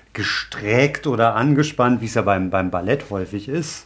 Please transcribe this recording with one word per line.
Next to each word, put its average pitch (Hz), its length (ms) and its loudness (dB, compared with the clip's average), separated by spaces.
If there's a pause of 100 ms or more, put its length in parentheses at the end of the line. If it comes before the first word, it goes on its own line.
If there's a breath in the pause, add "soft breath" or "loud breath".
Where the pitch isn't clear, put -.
(140 loud breath)
gestreckt 117 920 0
oder 117 280 2
angespannt, 127 640 2
wie 117 60 -4
es 110 80 -8
ja 113 80 2
beim, 95 260 2
beim 92 220 0
Ballett 92 400 -2
häufig 101 380 -6
ist. 151 380 -6